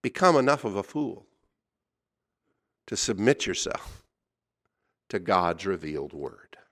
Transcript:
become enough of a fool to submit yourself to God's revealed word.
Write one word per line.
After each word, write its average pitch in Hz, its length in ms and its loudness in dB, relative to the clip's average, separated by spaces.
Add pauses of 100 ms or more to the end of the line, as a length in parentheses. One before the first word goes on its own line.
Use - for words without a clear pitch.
become 170 340 4
enough 139 280 4
of 104 120 -4
a 101 60 -2
fool 135 460 -6 (1600)
to 107 80 -6
submit 113 520 0
yourself - 560 -8 (1040)
to 104 80 -4
God's 87 480 2
revealed 76 480 -4
word. - 440 -14 (140)